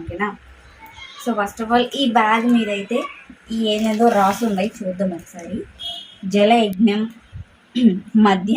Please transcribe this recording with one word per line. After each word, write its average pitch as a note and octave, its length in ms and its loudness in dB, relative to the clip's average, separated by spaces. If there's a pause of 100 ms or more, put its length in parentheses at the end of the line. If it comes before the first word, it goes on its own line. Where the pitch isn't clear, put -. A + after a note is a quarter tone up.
ఓకేనా? F#3 260 -8 (920)
So, B3 60 -4 (100)
first G3+ 260 -6
of A3 100 -6
all A#3+ 100 2 (160)
ఈ - 20 0 (160)
బ్యాగ్ A3+ 280 0 (100)
మీదైతే G#3 420 -2 (560)
ఈ A3+ 40 -2 (160)
ఏదేదో A3 320 2 (120)
రాసి G3+ 320 2
ఉన్నాయి, G3 200 -2 (100)
చూద్దాం F#3 300 -4 (100)
ఒకసారి. F3+ 360 -14 (800)
జలయజ్ఞం, G#3 640 4 (800)
<clears throat> G#3+ 460 4
మద్య G3 320 2